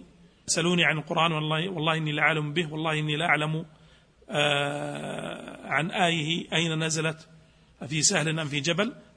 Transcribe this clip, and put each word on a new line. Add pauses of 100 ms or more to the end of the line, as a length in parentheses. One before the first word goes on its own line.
(460)
سلوني
عن
القرآن
والله،
والله
إني
لا
أعلم
به،
والله
إني
لا
أعلم، (640)
آه،
عن
آيه
أين
نزلت، (520)
أفي
سهل
أم
في
جبل؟" (240)